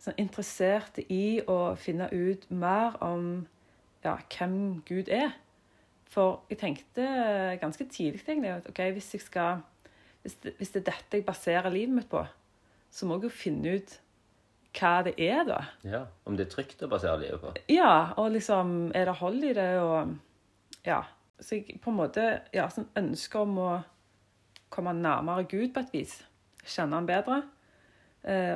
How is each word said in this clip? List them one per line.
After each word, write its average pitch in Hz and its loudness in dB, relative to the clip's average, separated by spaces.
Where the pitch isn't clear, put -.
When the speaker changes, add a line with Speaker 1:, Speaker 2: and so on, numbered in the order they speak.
Speaker 1:
sånn - -8
interessert 202 0
i 208 0
å 180 2
finne 175 -2
ut 190 -2
mer 190 2
om, 175 -2
ja, 160 -2
hvem 185 -2
Gud 185 -4
er. 254 2
For 190 4
jeg 214 -6
tenkte - -2
ganske 202 -4
tidlig 180 -4
egentlig 294 -2
at, 175 -8
ok, - -8
hvis 190 -8
jeg 202 -8
skal, 175 -2
hvis - -10
det, - -10
hvis - -8
det 196 -2
er 190 0
dette - -2
jeg 190 -4
baserer 180 0
livet 233 0
mitt - -2
på, 156 0
så 190 -4
må 170 0
jeg 214 -4
jo - -8
finne 156 -2
ut 196 -8
hva 180 4
det 175 0
er 233 2
da. 240 0
Speaker 2:
Ja, 107 -4
om 104 -4
det 95 0
er - -14
trygt - -8
å - -6
basere 90 2
livet 76 -6
på. 71 -10
Speaker 1:
Ja, 190 8
og 220 2
liksom, 180 2
er 180 2
det 180 -2
hold 208 0
i 269 2
det, 190 2
og, 160 2
ja. 151 0
Så - -4
jeg 202 -10
på 240 -4
en 208 2
måte, 214 2
ja, 175 0
sånn 208 -6
ønske - -2
om 202 0
å 180 0
komme 180 -2
nærmere 170 2
Gud 233 -2
på 262 0
et 254 -8
vis, 143 -4
kjenne 151 -2
han 170 0
bedre. 226 2
Eh, 185 0